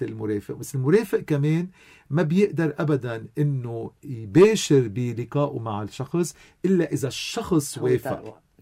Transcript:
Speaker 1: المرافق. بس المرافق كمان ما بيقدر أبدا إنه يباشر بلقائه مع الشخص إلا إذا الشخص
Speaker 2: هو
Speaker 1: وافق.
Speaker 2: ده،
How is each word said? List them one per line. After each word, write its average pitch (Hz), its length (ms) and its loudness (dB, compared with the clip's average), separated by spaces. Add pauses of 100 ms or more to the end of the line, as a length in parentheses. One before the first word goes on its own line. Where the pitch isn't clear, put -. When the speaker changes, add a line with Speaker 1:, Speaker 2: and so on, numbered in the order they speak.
Speaker 1:
المرافق. 110 520 -4
بس 113 200 -12
المرافق 185 440 2
كمان 156 500 0 (420)
ما 156 120 2
بيقدر 165 560 2
أبدا 123 480 -2 (120)
إنه 120 520 -2 (140)
يباشر 131 840 4
بلقائه 120 720 -4
مع 110 240 -6
الشخص 156 520 -4 (300)
إلا 175 280 2
إذا 135 160 -2
الشخص 160 720 -2
Speaker 2:
هو - 60 -6
Speaker 1:
وافق. 127 380 0
Speaker 2:
ده، 107 120 -14 (280)